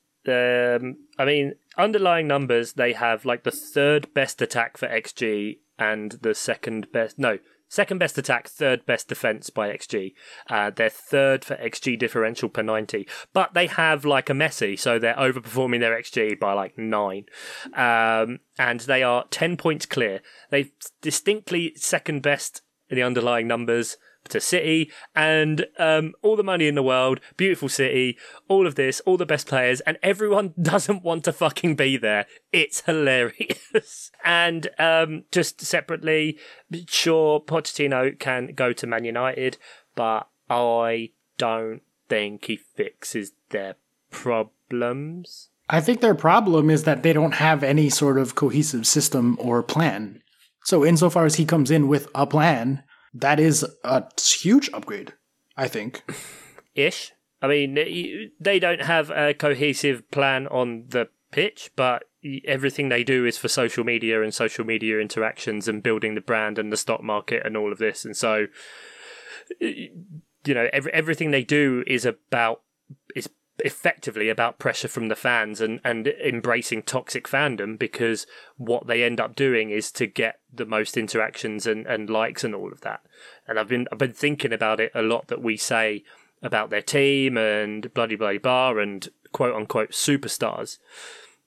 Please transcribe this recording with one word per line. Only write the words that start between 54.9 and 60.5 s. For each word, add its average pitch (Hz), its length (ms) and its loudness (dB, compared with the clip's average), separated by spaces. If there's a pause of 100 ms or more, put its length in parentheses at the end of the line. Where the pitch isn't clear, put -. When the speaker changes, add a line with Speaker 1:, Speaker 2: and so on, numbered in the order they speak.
Speaker 2:
I 131 100 -2
think. 117 360 -8 (360)
Speaker 1:
<laughs> - 360 -20
Ish. - 360 0 (300)
I 135 60 0
mean, 139 280 2
y-, 175 520 -4 (120)
they 190 200 2
don't 175 220 0
have 156 280 0
a 147 240 2
cohesive 139 800 0
plan 135 360 0
on 120 420 -2